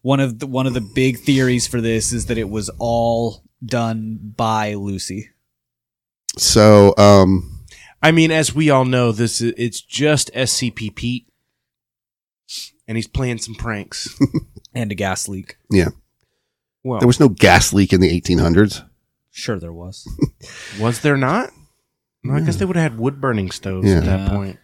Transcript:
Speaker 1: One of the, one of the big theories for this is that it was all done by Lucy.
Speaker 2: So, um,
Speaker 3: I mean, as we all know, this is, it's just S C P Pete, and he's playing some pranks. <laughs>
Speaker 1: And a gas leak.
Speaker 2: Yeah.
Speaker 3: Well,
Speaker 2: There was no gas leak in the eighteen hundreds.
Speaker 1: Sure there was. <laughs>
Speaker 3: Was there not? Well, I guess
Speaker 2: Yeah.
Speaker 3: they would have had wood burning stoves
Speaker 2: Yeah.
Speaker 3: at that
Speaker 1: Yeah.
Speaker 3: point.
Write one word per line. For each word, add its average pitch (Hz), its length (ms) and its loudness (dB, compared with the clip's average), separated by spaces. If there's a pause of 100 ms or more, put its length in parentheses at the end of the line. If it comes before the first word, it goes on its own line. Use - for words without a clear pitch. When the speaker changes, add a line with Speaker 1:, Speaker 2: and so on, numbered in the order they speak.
Speaker 1:
One 135 180 0
of 120 180 -2
the, 143 80 -8
one 131 220 -2
of 120 60 -4
the 123 60 -2
big 127 380 -2
theories 127 480 0
for 123 140 -4
this 113 320 -2
is 113 140 -4
that 113 120 -4
it 104 100 -6
was 104 300 -6
all 117 640 -2 (200)
done 113 580 -4 (160)
by 110 380 -2
Lucy. 98 560 -8 (1040)
Speaker 2:
So, 104 600 6
um, 95 680 6 (360)
Speaker 3:
I 156 120 4
mean, 160 180 4
as 160 240 0
we 151 160 2
all 131 140 4
know, 123 260 2
this 110 300 -2
is, 117 180 -2
it's 117 220 -6
just 147 520 0
S 127 200 -2
C 123 180 -2
P 110 200 -10
Pete, 123 360 -8 (1600)
and 113 100 -8
he's 110 120 -6
playing 123 300 -4
some 113 160 -12
pranks. - 720 -10
<laughs> - 40 -2 (460)
Speaker 1:
And 113 180 -6
a - 20 -8
gas 95 340 -6
leak. 95 280 -14 (140)
Speaker 2:
Yeah. 87 180 4 (960)
Speaker 3:
Well, 123 160 -4
Speaker 2:
There 123 80 4
was 123 100 2
no 143 120 4
gas 92 420 2
leak 98 200 4
in 92 80 4
the 87 100 4
eighteen 87 280 0
hundreds. 87 440 2 (500)
Speaker 1:
Sure 107 260 -8
there 82 140 -14
was. 87 340 -18 (380)
<laughs> - 360 -16
Speaker 3:
Was 117 200 -2
there 143 160 2
not? 143 340 -2 (720)
Well, 143 140 -4
I 160 40 0
guess 160 140 -2
Speaker 2:
Yeah. - 60 -4
Speaker 3:
they 196 60 0
would 180 100 -2
have 160 160 0
had 113 80 -12
wood 139 200 -4
burning 107 300 -2
stoves 95 380 -4
Speaker 2:
Yeah. 92 80 4
Speaker 3:
at 82 80 2
that 95 160 0
Speaker 1:
Yeah. 95 80 -2
Speaker 3:
point. 98 360 -6